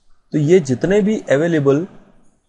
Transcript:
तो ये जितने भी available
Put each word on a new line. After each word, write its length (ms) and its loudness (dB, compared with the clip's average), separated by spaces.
तो 60 -2
ये 220 4
जितने 420 -2
भी 300 -2
available 560 0